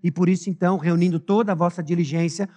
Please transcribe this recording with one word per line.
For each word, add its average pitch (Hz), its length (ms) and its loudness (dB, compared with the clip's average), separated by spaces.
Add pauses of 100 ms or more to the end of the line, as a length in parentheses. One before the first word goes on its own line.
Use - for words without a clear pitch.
e 175 80 0
por 175 180 2
isso 190 220 0
então, 180 260 0
reunindo 170 440 0
toda 208 320 0
a - 20 -2
vossa 175 300 -2
diligência, 165 720 -2